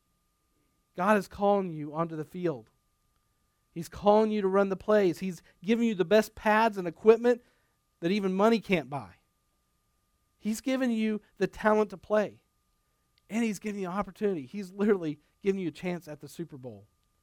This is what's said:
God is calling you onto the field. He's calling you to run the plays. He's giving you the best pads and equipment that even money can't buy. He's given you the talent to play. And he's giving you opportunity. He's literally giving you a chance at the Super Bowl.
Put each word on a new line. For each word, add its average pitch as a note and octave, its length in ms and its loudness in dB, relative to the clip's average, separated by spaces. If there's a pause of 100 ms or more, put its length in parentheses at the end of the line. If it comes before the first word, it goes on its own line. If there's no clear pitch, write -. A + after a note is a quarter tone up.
(960)
God G3+ 220 2
is F#3+ 100 -2
calling G3+ 460 0
you D3 220 -10
onto D#3+ 220 -4
the D#3 80 -8
field. D#3 440 -6 (1000)
He's - 180 -12
calling G#3+ 420 4
you G#3+ 120 -2
to F#3+ 60 0
run G3 200 4
the F#3+ 80 -2
plays. G3+ 440 2
He's F#3 200 -8 (240)
giving A#3 240 2
you A3+ 60 0
the F3+ 100 0
best G#3 300 2
pads G#3+ 420 2
and F3+ 100 -6
equipment A#3 540 4 (600)
that E3+ 100 -2
even G3 240 0
money G#3+ 260 4
can't D#3+ 300 -2
buy. B2 220 -12 (1300)
He's G#3+ 220 -6
given C4 300 -2
you A3 320 -2 (160)
the F#3+ 80 0
talent G#3+ 440 0
to F#3+ 60 -14
play. F#3+ 440 -2 (880)
And A3+ 120 -4
he's G#3+ 160 -4
giving G#3 220 -10
you F#3 80 -6
opportunity. F#3+ 560 -6
He's F#3 260 -14
literally F#3+ 480 0 (240)
giving G3 180 -2
you F3 80 -4
a D3 40 -8
chance F3 360 -10
at D3 120 -16
the C#3+ 80 -20
Super D#3 300 -14
Bowl. A2 260 -16 (380)